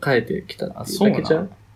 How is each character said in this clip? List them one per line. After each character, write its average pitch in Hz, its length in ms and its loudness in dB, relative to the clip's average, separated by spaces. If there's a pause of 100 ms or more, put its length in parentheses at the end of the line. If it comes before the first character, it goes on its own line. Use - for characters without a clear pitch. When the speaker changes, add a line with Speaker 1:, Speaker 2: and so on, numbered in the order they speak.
Speaker 1:
変 139 140 2
え - 40 2
て - 240 -6
き - 100 -14
た - 100 -6
っ - 200 -10
て - 60 -8
い - 40 -6
う - 20 -2
だ 202 140 6
け 139 100 0
ち - 100 2
ゃ 160 60 4
う？ - 0 -
Speaker 2:
あ、 - 0 -
そ - 0 -
う - 0 -
な 175 40 -4
ん？ 196 80 -8 (260)